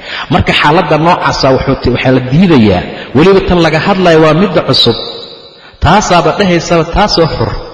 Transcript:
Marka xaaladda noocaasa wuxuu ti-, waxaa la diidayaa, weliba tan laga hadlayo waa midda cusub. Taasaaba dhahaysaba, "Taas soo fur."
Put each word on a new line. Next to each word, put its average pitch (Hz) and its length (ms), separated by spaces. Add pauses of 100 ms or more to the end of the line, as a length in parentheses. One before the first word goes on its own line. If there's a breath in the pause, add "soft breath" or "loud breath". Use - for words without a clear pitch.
(280 loud breath)
Marka - 240
xaaladda 156 460
noocaasa 156 520
wuxuu 131 260
ti-, - 140
waxaa 123 220
la 131 80
diidayaa, 127 640 (300 loud breath)
weliba 185 280
tan 180 220
laga 156 160
hadlayo 180 420
waa 156 140
midda 170 280
cusub. - 340 (840 loud breath)
Taasaaba 170 540
dhahaysaba, 175 520
"Taas 185 300
soo 165 120
fur." - 240 (240)